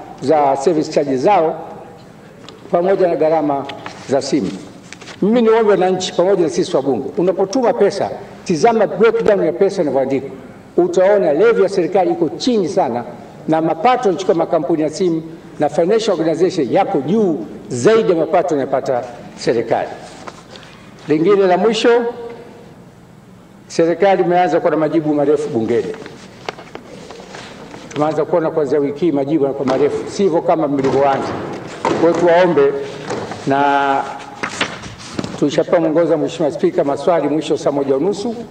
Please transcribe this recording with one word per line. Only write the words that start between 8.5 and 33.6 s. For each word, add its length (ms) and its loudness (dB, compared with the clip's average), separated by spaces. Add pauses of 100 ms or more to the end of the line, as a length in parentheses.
breakdown 600 2
ya 60 0
pesa 300 2
inavyoandikwa. 480 0 (460)
Utaona 560 4
levy 300 4
ya 60 2
serikali 420 0
iko 180 0
chini 400 0
sana 360 -2 (440)
na 140 2
mapato 460 2
yanachukua 260 0
makampuni 480 0
ya 80 -2
simu 320 -2 (360)
na 100 0
financial 500 0
organization 540 0
yako 280 2
juu 380 0 (300)
zaidi 420 2
ya 60 2
mapato 380 0
yanayopata 480 -2 (340)
serikali. 520 0 (1200)
Lingine 380 4
la 120 4
mwisho, 320 2 (1800)
serikali 540 2
imeanza 380 2
kuwa 100 2
na 60 0
majibu 380 0
marefu 340 2
bungeni. 460 -2 (2000)
Tumeanza 300 0
kuona 260 0
kuanzia 280 0
wiki 260 -2
hii 80 2
majibu 320 0
yanakuwa 240 -2
marefu, 420 0
sivyo 320 0
kama 260 0
mlivyoanza. 600 0 (540)
Kwa 180 -2
hiyo 120 4
tuwaombe, 600 4 (760)
na 560 2 (1400)